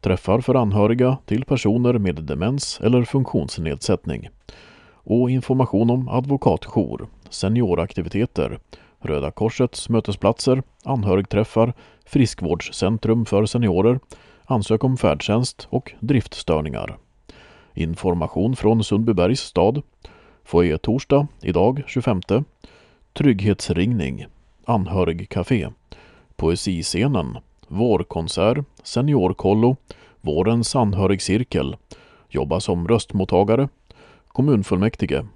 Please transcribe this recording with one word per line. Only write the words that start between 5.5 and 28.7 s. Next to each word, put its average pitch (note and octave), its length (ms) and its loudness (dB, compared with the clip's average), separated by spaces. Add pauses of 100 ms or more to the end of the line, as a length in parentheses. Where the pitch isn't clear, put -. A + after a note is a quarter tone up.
om B2+ 180 -2
advokatjour, A#2+ 1000 -2 (240)
senioraktiviteter, F#2+ 1300 -2 (420)
Röda D2 300 -4
Korsets - 580 -4
mötesplatser, A#2 760 0 (220)
anhörigträffar, G#2+ 880 0 (320)
friskvårdscentrum A2 1200 0
för G#2+ 200 2
seniorer, A2+ 540 2 (440)
ansök A2 400 0
om C3 120 2
färdtjänst G#2 760 0
och - 300 -6
driftstörningar. D#2 960 -2 (800)
Information F2 840 -2
från G#2+ 280 2
Sundbybergs G#2+ 560 2
stad. A2 420 0 (600)
Foajé E2+ 340 2
torsdag, C#3 480 2 (140)
idag G#2 460 2
tjugofemte. A#2 580 0 (680)
Trygghetsringning. G2 1120 0 (380)
Anhörigcafé. F2+ 1040 -2 (680)
Poesiscenen. E2+ 1000 -2 (300)
Vårkonsert. F#2+ 880 0 (240)